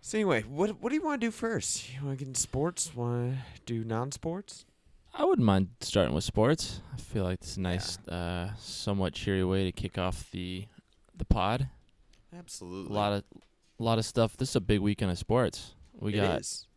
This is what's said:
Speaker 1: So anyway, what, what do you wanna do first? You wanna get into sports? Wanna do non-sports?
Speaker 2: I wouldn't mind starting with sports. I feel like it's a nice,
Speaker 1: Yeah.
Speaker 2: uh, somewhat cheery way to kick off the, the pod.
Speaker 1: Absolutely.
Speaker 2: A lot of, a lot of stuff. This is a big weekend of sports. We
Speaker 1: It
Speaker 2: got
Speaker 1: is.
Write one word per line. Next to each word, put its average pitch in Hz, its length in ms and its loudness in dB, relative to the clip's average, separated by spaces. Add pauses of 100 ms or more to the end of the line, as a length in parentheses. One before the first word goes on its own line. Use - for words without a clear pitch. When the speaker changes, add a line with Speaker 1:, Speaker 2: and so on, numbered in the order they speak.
Speaker 1:
So - 160 -4
anyway, 170 260 4
what, 156 380 -2
what 220 80 -2
do 277 60 0
you 311 60 2
wanna 311 160 0
do 226 140 0
first? - 600 -4
You 135 100 -8
wanna 139 120 -2
get 135 120 -8
into 131 120 -6
sports? 160 560 -2
Wanna 120 440 0 (260)
do 113 180 -4
non-sports? 139 840 -4 (480)
Speaker 2:
I 302 120 0
wouldn't 320 200 6
mind 95 240 6 (120)
starting 76 320 2
with 80 100 2
sports. - 560 2 (140)
I 123 40 -8
feel - 280 -4
like 90 160 -2
it's - 160 -10
a 98 40 -2
nice, 90 360 -2 (100)
Speaker 1:
Yeah. 85 60 -6
Speaker 2:
uh, 87 440 -4
somewhat 98 560 -2
cheery 95 300 2
way 95 220 2
to 90 80 0
kick - 240 -6
off 90 340 -2
the, 92 360 -8 (480)
the - 100 -6
pod. 117 420 4 (680)
Speaker 1:
Absolutely. 95 560 -10
Speaker 2:
A 101 40 0
lot 104 160 2
of, 101 100 -2 (560)
a 113 40 -2
lot 113 140 2
of 110 80 0
stuff. 113 320 2
This 131 120 -2
is - 60 -2
a 117 60 4
big 101 200 2
weekend 101 300 2
of 87 60 0
sports. - 560 0 (200)
We 104 200 -4
Speaker 1:
It 104 40 2
Speaker 2:
got 98 240 2
Speaker 1:
is. - 360 -10